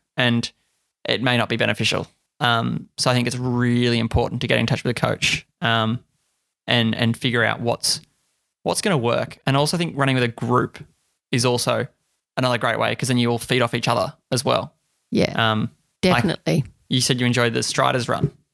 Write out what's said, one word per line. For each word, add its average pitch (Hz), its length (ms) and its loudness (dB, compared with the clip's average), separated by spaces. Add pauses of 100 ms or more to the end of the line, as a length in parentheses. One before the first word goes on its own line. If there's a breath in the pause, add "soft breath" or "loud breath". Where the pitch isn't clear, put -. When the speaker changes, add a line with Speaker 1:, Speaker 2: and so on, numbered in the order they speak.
(160)
Speaker 1:
and 117 340 2 (580)
it 104 140 -2
may 123 140 0
not 113 120 0
be 120 80 -2
beneficial. 110 500 -2 (340)
Um, 117 480 0 (100)
so - 120 0
I 123 40 2
think 120 120 2
it's 123 100 -4
really 120 600 0
important 117 440 -2
to 127 40 -2
get 120 120 2
in 117 80 2
touch - 180 -2
with 127 120 0
a - 40 -8
coach, - 460 -2 (140)
um, 113 400 0 (680)
and, 113 280 2
and 117 220 0
figure 117 280 0
out 110 160 -2
what's, - 400 -2 (640)
what's - 180 -2
gonna 185 180 0
work. 120 480 0
And 135 100 2
also, 151 200 0
I - 20 -4
think 170 180 -4
running 135 200 2
with 123 80 2
a 120 40 0
group 120 540 -2 (500)
is 123 120 0
also 120 420 0 (500)
another 127 220 0
great 113 200 0
way, 113 160 0
'cause - 140 -4
then 123 100 2
you 120 120 2
all 117 80 0
feed 123 240 0
off 117 120 0
each 117 140 -2
other 117 260 0 (160)
as 127 140 -2
well. 127 300 0 (360)
Speaker 2:
Yeah, - 220 0 (200)
Speaker 1:
Um, 110 180 -2 (340)
like, 185 180 4
Speaker 2:
definitely. 160 420 0 (240)
Speaker 1:
you 127 120 0
said 127 180 0
you 123 80 0
enjoyed 120 280 2
the 123 100 -2
Striders 131 440 0
run, - 220 -2 (240)